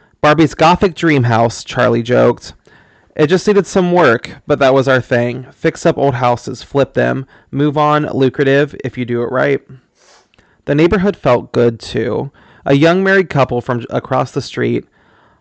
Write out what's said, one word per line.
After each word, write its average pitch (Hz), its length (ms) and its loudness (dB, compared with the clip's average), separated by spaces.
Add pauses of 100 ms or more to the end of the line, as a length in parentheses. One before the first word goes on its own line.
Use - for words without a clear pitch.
(200)
"Barbie's 151 340 2
gothic 170 400 2
dream 147 300 0
house," 117 400 0
Charlie 117 400 0
joked. 120 480 2 (640)
"It 156 100 2
just 175 220 0
needed 202 180 2
some 180 260 0
work, 156 380 2 (160)
but 139 140 -2
that 135 140 4
was 135 120 2
our 131 140 2
thing. 123 500 -2
Fix - 340 -4
up 156 140 2
old 135 160 2
houses, 123 480 -2
flip - 320 -2
them, 127 320 -2 (240)
move 143 260 -2
on, 147 360 2
lucrative 135 640 0 (100)
if - 120 -8
you 123 80 -6
do 120 180 -4
it 117 100 -6
right." 135 280 0 (1080)
The 143 100 -2
neighborhood 180 400 2
felt 123 360 -2
good, 117 280 0
too. 117 500 -6 (360)
A 143 80 0
young 165 280 2
married 190 260 0
couple 127 320 -2
from 120 300 -6
across 131 420 -4
the 143 100 -6
street, 120 420 -4 (560)